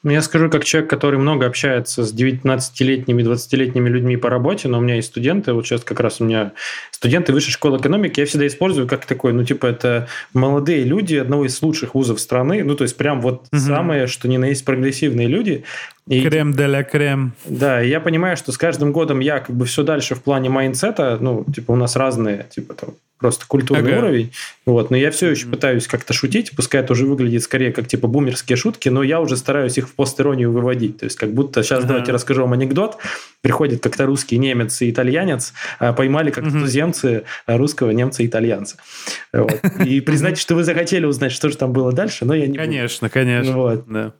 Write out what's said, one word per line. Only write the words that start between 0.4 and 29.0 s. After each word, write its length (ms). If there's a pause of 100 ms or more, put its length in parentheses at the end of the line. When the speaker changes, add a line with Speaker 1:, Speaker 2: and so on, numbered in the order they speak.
Speaker 1:
как 140
человек, 260
который 280
много 280
общается 560
с 100
девятнадцатилетними, 1080
двадцатилетними 680
людьми 280
по 140
работе, 380
но 100
у 20
меня 160
есть 120
студенты, 440
вот 120
сейчас 200
как 160
раз 200
у 40
меня 280 (380)
студенты 420
высшей 200
школы 260
экономики, 400
я 80
всегда 220
использую 400
как 180
такой, 260
ну, 120
типа, 220
это 420 (260)
молодые 480
люди 320
одного 320
из 160
лучших 320
вузов 240
страны, 460
ну, 100
то 80
есть 140
прям 240
вот 320
Speaker 2:
Мгм. 100
Speaker 1:
самые, 460
что 200
ни 100
на 80
есть, 180
прогрессивные 640
люди. 340 (460)
И 140
Speaker 2:
Крем 300
де 140
ля 160
крем. 500 (140)
Speaker 1:
Да, 340
и 80
я 120
понимаю, 360
что 140
с 80
каждым 340
годом 280
я 180
как 160
бы 120
все 180
дальше 320
в 60
плане 260
майндсета, 720
ну, 240
типа, 280
у 40
нас 180
разные, 560
типа, 240
там, 160 (300)
просто 260
культурный 460
Speaker 2:
Ага. 80
Speaker 1:
уровень, 320 (340)
вот, 240
но 60
я 160
все 180
еще 160
Speaker 2:
Мгм. 80
Speaker 1:
пытаюсь 320
как-то 260
шутить, 440
пускай 240
это 140
уже 120
выглядит 380
скорее 260
как, 160
типа, 220
бумерские 480
шутки, 320
но 160